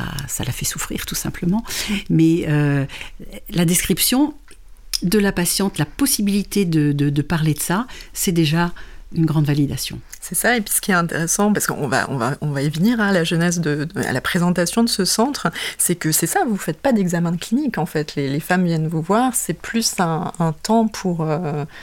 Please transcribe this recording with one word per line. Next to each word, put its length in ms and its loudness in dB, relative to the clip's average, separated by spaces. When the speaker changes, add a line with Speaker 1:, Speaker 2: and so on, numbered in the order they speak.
Speaker 1:
ça 160 -4
la 60 -2
fait 140 -6
souffrir, 400 -6
tout 100 -8
simplement. 480 -2
Mais, 400 4
euh, 380 2
la 160 2
description 640 2
de 160 2
la 120 4
patiente, 480 0
la 80 0
possibilité 800 0
de, 280 4
de, 180 2
de 120 2
parler 300 2
de 80 -4
ça, 260 0
c'est 180 0
déjà 400 2
une 120 4
grande 180 4
validation. 560 0
Speaker 2:
C'est 140 -8
ça, 200 2
et 60 0
puis 120 -8
ce 60 0
qui 100 -2
est 40 4
intéressant, 580 2
parce 140 0
qu'on 200 -2
va, 220 0
on 80 -2
va, 240 0
on 120 -2
va 100 -2
y 80 0
venir, 280 2
hein, 100 2
à 40 2
la 120 4
genèse 360 2
de, 320 0
de, 80 -4
à 120 0
la 100 0
présentation 600 2
de 60 4
ce 160 0
centre, 460 0
c'est 200 0
que 160 0
c'est 160 0
ça, 200 2
vous 80 0
faites 240 -4
pas 120 2
d'examen 400 2
de 40 -2
clinique, 400 -2
en 100 0
fait. 280 -4
Les, 160 -2
les 100 -2
femmes 240 2
viennent 240 0
vous 140 -2
voir, 320 2
c'est 180 -2
plus 460 -2
un, 400 0
un 140 2
temps 340 2
pour, 360 -2
euh, 420 -2